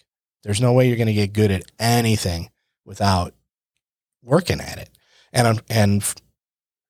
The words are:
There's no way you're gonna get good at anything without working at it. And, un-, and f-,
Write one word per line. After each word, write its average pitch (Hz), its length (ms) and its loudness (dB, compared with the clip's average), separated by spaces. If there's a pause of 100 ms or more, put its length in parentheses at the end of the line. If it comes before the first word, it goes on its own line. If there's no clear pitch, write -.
(440)
There's 104 180 -4
no 123 120 2
way 127 140 4
you're 123 100 0
gonna 113 160 0
get 104 200 0
good 107 180 2
at 92 120 -2 (160)
anything 110 720 -2 (340)
without 98 480 -2 (880)
working 127 400 -2
at - 160 -14
it. - 120 -16 (440)
And, 117 140 2
un-, 110 140 0 (100)
and 101 320 2
f-, - 100 -6 (760)